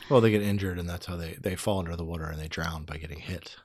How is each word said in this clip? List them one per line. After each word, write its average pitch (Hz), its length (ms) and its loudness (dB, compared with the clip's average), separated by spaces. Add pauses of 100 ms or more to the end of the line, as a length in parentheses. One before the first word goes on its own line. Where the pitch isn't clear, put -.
Well, 131 120 10
they 113 100 8
get 104 100 6
injured, 101 380 0
and 87 100 -4
that's 87 160 -6
how 87 120 -6
they, 82 220 -6
they 92 160 -2
fall 98 220 0
under 85 180 -2
the 85 80 -4
water 82 220 -4
and 78 140 -6
they 78 80 -8
drown 80 360 -6
by 82 140 -10
getting - 220 -10
hit. - 460 -10